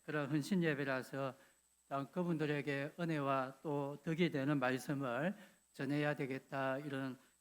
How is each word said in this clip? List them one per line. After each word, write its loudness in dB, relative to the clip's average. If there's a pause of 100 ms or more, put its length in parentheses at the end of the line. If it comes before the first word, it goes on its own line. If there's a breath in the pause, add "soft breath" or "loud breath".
그런 -2
헌신 2
예배라서 0 (560 soft breath)
참 -2
그분들에게 0
은혜와 0
또 -2
덕이 2
되는 2
말씀을 0 (380 loud breath)
전해야 0
되겠다, -2
이런, -4 (240 soft breath)